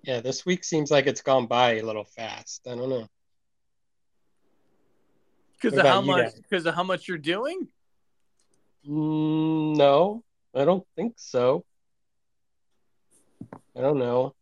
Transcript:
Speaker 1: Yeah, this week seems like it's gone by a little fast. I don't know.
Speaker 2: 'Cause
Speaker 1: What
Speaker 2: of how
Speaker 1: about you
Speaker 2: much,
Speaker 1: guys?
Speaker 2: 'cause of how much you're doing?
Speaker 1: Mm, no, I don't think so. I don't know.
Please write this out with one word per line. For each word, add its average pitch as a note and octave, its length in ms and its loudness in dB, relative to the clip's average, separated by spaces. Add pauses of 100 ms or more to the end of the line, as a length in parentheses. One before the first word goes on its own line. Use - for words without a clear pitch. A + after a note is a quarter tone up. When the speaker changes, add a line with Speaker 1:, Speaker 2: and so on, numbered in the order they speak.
Speaker 1:
Yeah, B2+ 160 -4
this B2+ 260 -6
week F3+ 200 -2
seems D3+ 260 -2
like C#3 160 4
it's - 140 -2
gone C3 260 2
by A#2+ 300 2
a A2 40 -4
little G#2+ 220 -8
fast. - 640 -14
I B2 80 -10
don't B2+ 140 -6
know. A#2+ 180 -6 (2500)
Speaker 2:
'Cause A3+ 100 2
Speaker 1:
What G3 80 2
Speaker 2:
of F3 60 6
how F3 140 6
Speaker 1:
about G3 60 -2
you F#3 60 0
Speaker 2:
much, F3+ 220 2
Speaker 1:
guys? - 160 -20
Speaker 2:
'cause F3+ 160 -2
of D#3+ 100 0
how F3 80 -2
much F#3 240 -4
you're F3+ 100 -8
doing? A3 500 -6 (1160)
Speaker 1:
Mm, D#3 920 -2
no, D3+ 480 4 (300)
I C3+ 120 0
don't F#3 300 0
think A3+ 220 -6
so. B2+ 480 0 (2000)
I B2+ 60 -8
don't C#3+ 180 2
know. B2+ 420 0